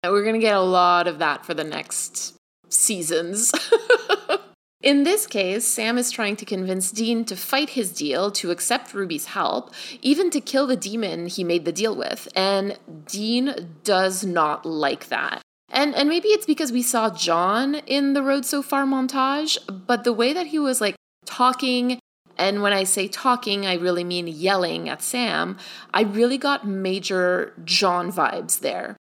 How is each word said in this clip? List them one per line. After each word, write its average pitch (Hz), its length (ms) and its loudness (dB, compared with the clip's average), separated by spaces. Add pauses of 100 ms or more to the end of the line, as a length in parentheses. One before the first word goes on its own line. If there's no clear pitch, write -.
We're 202 200 2
gonna 226 140 2
get 220 160 4
a 196 60 4
lot 180 460 4
of 160 140 -4
that 151 260 -2
for 170 80 -4
the 151 100 -4
next - 720 -8 (340)
seasons. 175 880 0
<laughs> - 40 -4 (1200)
In 285 200 6
this 403 220 2
case, 202 400 -2
Sam 226 300 0
is 247 140 0
trying 208 260 -2
to 208 80 -14
convince 185 460 -4
Dean 226 340 0
to 196 120 -6
fight 285 340 -2
his 208 200 -4
deal 147 420 -2
to 180 180 -4
accept 240 420 -2
Ruby's 185 320 -6
help, - 480 -2 (300)
even 311 260 2
to 302 140 -2
kill 269 240 0
the 254 100 2
demon 190 500 -4
he 185 160 -6
made 170 220 0
the 170 80 -2
deal 208 240 -2
with. - 400 -6
And 196 420 0 (280)
Dean 220 760 -4
does 190 420 2
not 160 420 0
like 151 420 -2
that. - 320 -4 (320)
And, 285 220 2
and 294 160 2
maybe 359 180 0
it's 415 160 4
because 302 260 0
we 247 120 0
saw 226 260 0
John 196 680 2 (100)
in 277 260 2
the 277 100 2
Road 269 220 2
So 285 160 -2
Far 277 240 0
montage, 269 720 0 (300)
but 240 180 0
the 240 80 4
way 240 220 2
that 349 140 -2
he 311 100 -2
was, 262 240 0
like, 202 140 0 (280)
talking, 247 760 2 (380)
and 202 240 2
when 202 140 4
I 190 100 2
say 190 240 0
talking, 214 560 0
I 185 120 2
really 175 280 0
mean 175 220 -4
yelling 165 640 0
at - 100 -6
Sam, 190 560 -2 (380)
I 208 80 4
really 226 340 2
got 277 320 -2
major 185 840 0 (100)
John 175 480 0
vibes - 480 0
there. - 420 -6